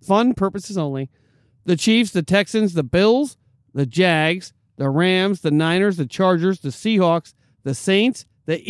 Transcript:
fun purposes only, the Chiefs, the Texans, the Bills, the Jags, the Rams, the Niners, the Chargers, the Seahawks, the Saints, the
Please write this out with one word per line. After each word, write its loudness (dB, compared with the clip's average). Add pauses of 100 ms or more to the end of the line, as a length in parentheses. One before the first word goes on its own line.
fun 2
purposes -6
only, -4 (560)
the 0
Chiefs, 2
the -2
Texans, 0
the -2
Bills, 0 (360)
the -2
Jags, 0 (240)
the -2
Rams, 0
the -2
Niners, 2
the -2
Chargers, 0
the -8
Seahawks, 0 (300)
the -4
Saints, 0 (200)
the -4